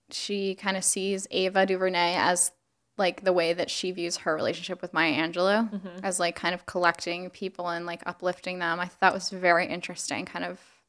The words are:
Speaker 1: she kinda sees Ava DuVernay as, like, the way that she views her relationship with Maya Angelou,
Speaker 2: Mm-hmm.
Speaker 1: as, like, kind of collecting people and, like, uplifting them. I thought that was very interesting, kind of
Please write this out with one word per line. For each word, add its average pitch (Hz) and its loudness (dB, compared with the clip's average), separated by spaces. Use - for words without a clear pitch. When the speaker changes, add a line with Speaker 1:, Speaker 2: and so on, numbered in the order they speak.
Speaker 1:
she 196 -4
kinda 190 -2
sees 196 0
Ava 190 4
DuVernay 185 2
as, 175 2
like, 190 0
the 190 4
way 170 4
that 175 -2
she - -2
views 170 -4
her 160 0
relationship 156 -4
with 180 -10
Maya 160 2
Angelou, 180 2
Speaker 2:
Mm-hmm. 190 -10
Speaker 1:
as, 185 -2
like, 170 0
kind 175 0
of 180 -8
collecting 175 0
people 185 -8
and, 170 -4
like, 170 -10
uplifting 180 -4
them. 170 -2
I 180 -4
thought - -12
that 190 6
was 190 -6
very 180 4
interesting, 175 -6
kind 175 -8
of 180 -10